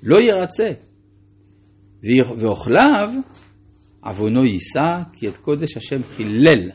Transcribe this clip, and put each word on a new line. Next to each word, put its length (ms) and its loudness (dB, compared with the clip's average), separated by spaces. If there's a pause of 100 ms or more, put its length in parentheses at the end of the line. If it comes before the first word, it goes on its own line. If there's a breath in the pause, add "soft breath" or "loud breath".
לא 180 6
ירצה. 500 0 (1700)
ואוכליו, 760 0 (920)
עוונו 420 0
יישא, 580 -2 (100)
כי 140 -10
את 100 -10
קודש 400 -6
השם 260 -8
חילל 720 0